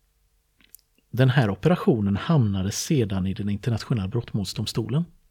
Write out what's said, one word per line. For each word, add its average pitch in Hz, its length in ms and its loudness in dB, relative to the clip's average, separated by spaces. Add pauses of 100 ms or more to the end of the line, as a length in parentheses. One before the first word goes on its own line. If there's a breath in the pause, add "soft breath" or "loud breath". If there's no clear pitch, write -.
(1120)
den 127 180 4
här 123 200 4
operationen 107 680 2
hamnade 101 540 2
sedan 98 560 -2
i 95 60 -4
den 101 160 -4
internationella 107 580 -2
brottmålsdomstolen 113 1000 -4 (260)